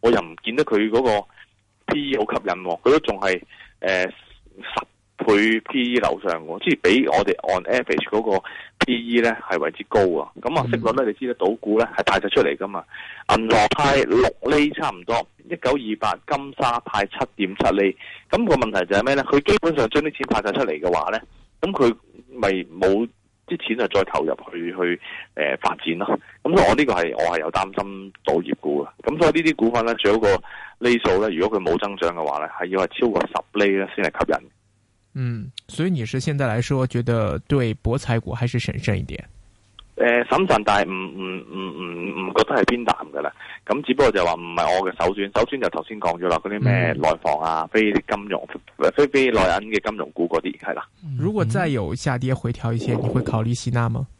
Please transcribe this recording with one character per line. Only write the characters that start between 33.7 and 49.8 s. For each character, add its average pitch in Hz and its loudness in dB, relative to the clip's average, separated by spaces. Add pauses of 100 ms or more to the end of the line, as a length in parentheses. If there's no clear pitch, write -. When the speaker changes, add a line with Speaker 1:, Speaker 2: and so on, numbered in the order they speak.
Speaker 1:
呢 95 0
先 101 -2
係 - -4
吸 80 0
引。 - -4 (640)
Speaker 2:
嗯， 120 -6 (160)
所 165 -2
以 - 0
你 139 0
是 131 -4
現 143 -2
在 139 0
來 117 0
說， 131 0
覺 120 -2
得 113 0
對 123 2
博 117 -2
彩 117 0
股 - -8
還 120 -2
是 120 0
審 - -4
慎 101 0
一 - -4
點？ - -10 (720)
Speaker 1:
呃， 120 4
審 131 2 (120)
慎， 110 4
但 104 4
係 82 0
唔， 95 -6
唔， 92 -8 (300)
唔， 87 -10 (180)
唔， 87 -6
唔 98 -10
覺 110 4
得 147 -2
係 104 4
偏 120 0
淡 101 0 (160)
㗎 71 -6
啦。 73 -6 (320)
咁 127 -2
只 131 -2
不 135 2
過 127 6
就 92 2
話 85 2
唔 85 -8
係 85 2
我 95 -2
嘅 87 -4
首 92 2
選， 101 -4 (120)
首 113 2
選 135 -6
就 95 0
頭 78 -8
先 107 -12
講 85 -2
咗 87 -2
啦， 82 2
嗰 82 -4
啲 104 -4
咩 90 2
內 76 2 (120)
房 76 0
啊、 80 0
Speaker 2:
嗯。 82 -6
Speaker 1:
非 107 4
金 101 -2
融、 - -4 (480)
非， 147 6
非 135 2
內 113 2
銀 95 0
嘅 107 -2